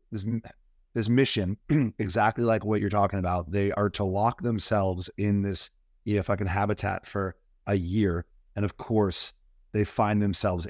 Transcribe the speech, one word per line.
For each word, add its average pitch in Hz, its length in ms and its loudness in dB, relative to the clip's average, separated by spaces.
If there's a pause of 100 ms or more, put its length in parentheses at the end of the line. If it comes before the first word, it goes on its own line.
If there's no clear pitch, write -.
(120)
this, 101 140 -8 (680)
this 110 140 0
mission, 113 500 2 (120)
<clears throat> 143 280 2
exactly 110 460 0
like 110 220 2
what 104 160 0
you're 101 80 0
talking 101 300 2
about, 87 320 -2
they 101 200 2
are 104 200 2
to - 120 -4
lock 101 380 0
themselves 98 760 0
in 101 260 0
this, 98 260 -6 (340)
you 104 140 0
know, 92 60 0
fucking 101 240 -2
habitat 101 600 -2
for 95 300 -6 (300)
a 101 80 2
year. 90 500 0 (320)
And 104 80 0
of 98 100 -4
course, - 580 0 (380)
they 107 140 2
find 104 360 0
themselves 95 480 0